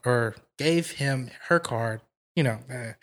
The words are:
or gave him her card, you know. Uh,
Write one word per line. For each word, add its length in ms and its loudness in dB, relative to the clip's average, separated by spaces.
or 300 2
gave 340 2
him 380 -2
her 120 4
card, 400 -4
you 60 2
know. 160 2
Uh, 240 -10